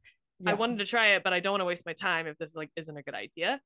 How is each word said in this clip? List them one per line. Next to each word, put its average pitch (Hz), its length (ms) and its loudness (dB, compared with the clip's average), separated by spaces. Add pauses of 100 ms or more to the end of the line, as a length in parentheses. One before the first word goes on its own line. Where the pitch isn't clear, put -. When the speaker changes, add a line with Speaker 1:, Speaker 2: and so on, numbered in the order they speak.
(460)
Speaker 1:
I 208 60 4
Speaker 2:
Yeah. 208 40 2
Speaker 1:
wanted 226 240 0
to 202 60 -4
try 226 300 4
it, 180 80 2
but 185 100 2
I 180 80 2
don't 196 120 0
wanna 196 120 0
waste 175 200 -2
my 165 80 -6
time 165 340 -2
if 151 100 -8
this, 160 180 -10
like, 156 220 -10
isn't 156 200 -10
a 143 60 -12
good - 120 -10
idea." 185 500 -4